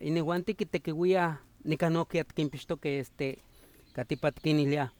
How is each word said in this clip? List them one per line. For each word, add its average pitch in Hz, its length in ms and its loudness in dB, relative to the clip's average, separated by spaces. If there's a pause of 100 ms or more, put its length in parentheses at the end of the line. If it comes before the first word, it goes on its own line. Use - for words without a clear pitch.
inejuan 165 440 0
tikitekiuiah, 175 920 0 (260)
nika 160 260 2
nohki 165 300 0
atikinpixtokeh, 147 800 -4
este, 135 380 -6 (560)
katipa 139 400 -2
tikiniliah 147 680 2